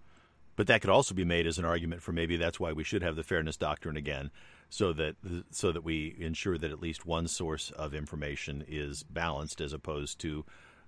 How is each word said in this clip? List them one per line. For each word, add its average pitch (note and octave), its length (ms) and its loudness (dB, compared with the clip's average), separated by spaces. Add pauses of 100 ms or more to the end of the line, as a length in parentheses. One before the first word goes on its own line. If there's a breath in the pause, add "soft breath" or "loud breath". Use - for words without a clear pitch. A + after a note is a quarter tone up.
(560 soft breath)
But G#2 120 2
that A2+ 140 8
could G2 80 2
also G#2+ 260 8
be F#2 100 2
made E2+ 220 6
as E2 100 0
an F2 80 0
argument E2+ 360 0
for - 100 -6
maybe E2+ 260 2
that's E2+ 220 0
why E2 140 -2
we D2+ 100 -2
should F#2+ 200 0
have E2 120 2
the D#2+ 80 -4
fairness D#2+ 340 0
doctrine D2+ 400 -2
again, C#2+ 340 -4 (380 loud breath)
so F#2 240 2
that D#2 300 0
the, F2+ 280 -4
so F#2+ 200 2
that E2 120 -2
we D#2+ 360 -2
ensure E2 380 0
that D#2 140 -2
at D2+ 100 -8
least E2 240 -4
one E2 220 2
source D#2+ 440 -4
of D2+ 220 -6
information D2 760 -6
is D2 360 -6
balanced D#2 580 -2
as D2 120 -4
opposed D2 460 -6
to D2+ 260 -4 (420 loud breath)